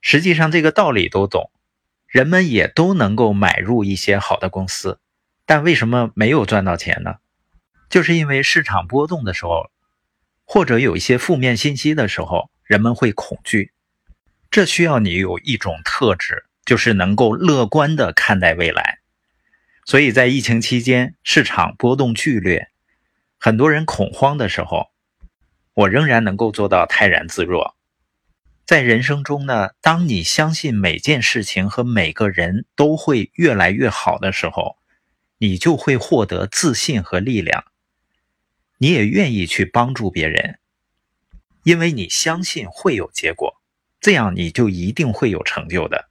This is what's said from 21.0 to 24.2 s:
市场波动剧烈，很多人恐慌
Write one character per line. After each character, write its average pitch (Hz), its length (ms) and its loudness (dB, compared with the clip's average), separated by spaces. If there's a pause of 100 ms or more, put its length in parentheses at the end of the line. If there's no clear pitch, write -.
市 - 220 2
场 87 320 -2
波 123 180 2
动 127 200 0
剧 117 260 -2
烈， 90 300 -2 (680)
很 110 200 2
多 147 120 4
人 151 140 0
恐 - 260 -4
慌 143 280 0